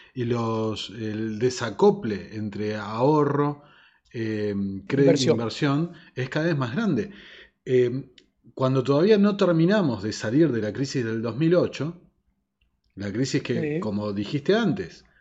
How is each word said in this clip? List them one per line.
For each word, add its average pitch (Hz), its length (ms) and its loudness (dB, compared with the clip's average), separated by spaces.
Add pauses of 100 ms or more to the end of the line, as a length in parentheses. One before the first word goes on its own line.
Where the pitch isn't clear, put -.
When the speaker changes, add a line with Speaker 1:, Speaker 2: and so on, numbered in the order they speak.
(140)
Speaker 1:
y 123 120 -4
los, 113 640 -2
el 110 500 -6
desacople 117 960 0
entre 107 400 -4
ahorro, 143 840 0 (500)
eh, 107 440 -4 (320)
crédito 127 140 2
e - 20 6
Speaker 2:
Inversión. 147 320 4
Speaker 1:
inversión 139 560 0 (240)
es 127 140 -4
cada 156 180 -2
vez 175 100 0
más 123 160 -2
grande. 156 380 -2 (520)
Eh, 127 460 2 (440)
cuando 131 300 2
todavía 156 340 4
no 202 180 4
terminamos 170 680 2
de 104 120 -4
salir 135 380 2
de 117 100 -2
la 104 100 -2
crisis 131 320 -4
del 113 180 -4
dos 113 140 -4
mil 160 180 2
ocho, 156 480 0 (920)
la 98 160 -8
crisis 131 320 -2
que, 147 320 -2
Speaker 2:
Sí. 160 60 -2
Speaker 1:
como 104 320 -4
dijiste 135 420 0
antes, 151 480 -2 (180)